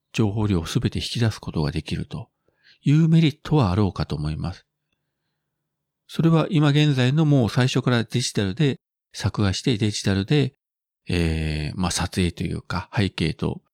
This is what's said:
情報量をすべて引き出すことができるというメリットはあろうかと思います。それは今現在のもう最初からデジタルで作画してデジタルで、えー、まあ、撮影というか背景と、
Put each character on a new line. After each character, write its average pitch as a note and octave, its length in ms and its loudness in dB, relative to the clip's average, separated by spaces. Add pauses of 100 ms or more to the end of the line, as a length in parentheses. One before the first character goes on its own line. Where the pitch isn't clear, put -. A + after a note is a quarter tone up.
(140)
情 G#2+ 180 0
報 G#2+ 160 -2
量 F#2 140 2
を E2 40 -6
す - 140 -4
べ A#2 100 0
て F2+ 100 -4
引 - 60 -4
き - 140 -6
出 A#2 120 2
す - 80 -10
こ - 120 -12
と E2+ 100 -2
が D2 100 0
で D#2 100 -6
き - 140 -6
る - 100 -6
と - 240 -14 (540)
い C#3 100 4
う D#3+ 160 6
メ E3 100 6
リ D#3+ 120 4
ッ - 100 -8
ト - 160 0
は G#2 140 2
あ F2+ 40 0
ろ G2+ 120 4
う F2 60 -4
か - 120 -4
と D2+ 100 -4
思 D2+ 160 -4
い D#2 60 -6
ま F2 160 -6
す。 - 120 -20 (1400)
そ - 140 -4
れ E3 80 4
は D#3+ 200 4
今 D3+ 200 4
現 D3 240 4
在 B2+ 180 2
の D#3 140 2
も C#3+ 220 4
う - 20 -4
最 B2+ 180 2
初 C3 140 0
か C3 100 0
ら A#2 140 2
デ - 160 -4
ジ - 120 -6
タ G#3 120 0
ル F#2+ 100 -4
で C#3 240 0 (340)
作 - 280 -4
画 G2 100 2
し - 100 -6
て B2 160 0
デ G#2 140 0
ジ - 120 -8
タ G2+ 100 0
ル G2 120 0
で、 C#3 280 0 (560)
え D#2+ 640 -2
ー、 - 60 -8
ま F2+ 80 -2
あ、 - 40 -2
撮 F2 300 -4
影 E2+ 100 0
と - 120 -8
い F2 100 -6
う E2 80 -8
か - 340 -8
背 G2 140 0
景 D#2+ 240 -4
と、 - 280 -6 (120)